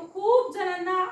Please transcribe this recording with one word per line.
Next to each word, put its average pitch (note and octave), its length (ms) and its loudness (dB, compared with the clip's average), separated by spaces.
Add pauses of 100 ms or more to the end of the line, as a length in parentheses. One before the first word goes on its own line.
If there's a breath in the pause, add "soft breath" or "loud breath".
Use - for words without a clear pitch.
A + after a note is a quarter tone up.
(140)
खूप A#4+ 400 2
जणांना F#4 580 -2